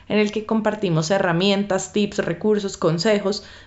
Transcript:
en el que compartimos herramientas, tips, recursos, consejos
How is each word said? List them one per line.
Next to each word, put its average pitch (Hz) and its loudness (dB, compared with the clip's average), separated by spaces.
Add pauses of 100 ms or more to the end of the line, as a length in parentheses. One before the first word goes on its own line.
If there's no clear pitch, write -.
en 208 2
el 208 2
que 214 -6
compartimos 208 0
herramientas, 190 0
tips, 202 0
recursos, 196 -2
consejos 196 0 (220)